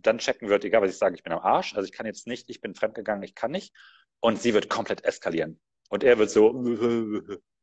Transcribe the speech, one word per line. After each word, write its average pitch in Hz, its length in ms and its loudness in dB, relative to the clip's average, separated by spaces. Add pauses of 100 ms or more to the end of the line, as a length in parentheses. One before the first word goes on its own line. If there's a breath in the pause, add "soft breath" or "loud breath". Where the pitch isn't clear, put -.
dann 113 180 2
checken 120 300 -6
wird, 101 160 2
"Egal, 104 180 4
was 95 80 0
ich - 60 -14
sage, 92 180 0
ich - 80 -20
bin 82 100 -6
am 80 80 -4
Arsch. 135 340 0
Also 98 120 -2
ich - 60 -16
kann 113 140 -12
jetzt 104 200 -12
nicht, 117 220 -12
ich 117 120 -16
bin 95 140 -10
fremdgegangen, 107 480 -6
ich 87 120 -16
kann 120 160 -6
nicht." 190 220 -10 (480 soft breath)
Und 113 200 0
sie 117 120 0
wird 104 160 2
komplett - 360 -6
eskalieren. 80 560 -4 (280)
Und 104 140 -2
er 123 160 8
wird 107 120 2
so 110 220 6
<laughs> 113 920 -2 (200)